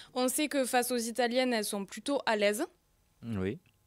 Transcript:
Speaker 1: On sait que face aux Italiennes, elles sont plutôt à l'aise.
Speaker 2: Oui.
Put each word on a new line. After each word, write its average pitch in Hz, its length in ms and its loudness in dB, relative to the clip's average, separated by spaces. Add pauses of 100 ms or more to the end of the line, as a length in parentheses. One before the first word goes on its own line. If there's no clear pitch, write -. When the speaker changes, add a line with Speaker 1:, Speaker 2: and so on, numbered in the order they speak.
(140)
Speaker 1:
On 254 160 0
sait 302 180 0
que 269 180 2
face 247 260 2
aux 247 60 0
Italiennes, 240 560 0
elles 214 120 0
sont 202 200 -4
plutôt 262 400 -2
à 226 120 2
l'aise. 208 280 2 (580)
Speaker 2:
Oui. 110 360 -2 (260)